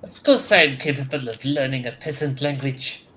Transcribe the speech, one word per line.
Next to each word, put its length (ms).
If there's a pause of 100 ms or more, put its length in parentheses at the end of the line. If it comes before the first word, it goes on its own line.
Of 200
course 300
I 100
am 160
capable 500
of 160
learning 400
a 80
peasant 480
language. 640 (120)